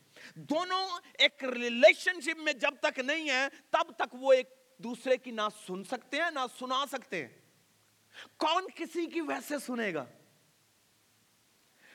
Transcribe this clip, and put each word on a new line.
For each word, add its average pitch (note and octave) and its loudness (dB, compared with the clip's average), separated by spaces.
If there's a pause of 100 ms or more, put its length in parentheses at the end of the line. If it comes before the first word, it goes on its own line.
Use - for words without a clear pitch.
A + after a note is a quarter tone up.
(340)
دونوں F4+ -2 (300)
ایک C4+ 2
ریلیشن B3+ 4
شپ D#4+ -4
میں D4+ -2
جب C#4+ 0
تک D4+ 0
نہیں D4 -2
ہے، C4+ 2 (220)
تب E4+ 2
تک C4+ -4
وہ C4 4
ایک B3+ 6 (280)
دوسرے B3 -2
کی B3+ -12
نہ G#3+ -2 (180)
سن F#3 -8
سکتے B3+ -6
ہیں، E4+ 2
نہ D4 -4 (180)
سنا B3+ -2
سکتے F#3+ -6
ہیں۔ - -20 (1000)
کون E4+ 2
کسی E4+ -4
کی E4 -4
ویسے C#4 -4
سنے A#3 -2
گا؟ C#3+ -4 (1900)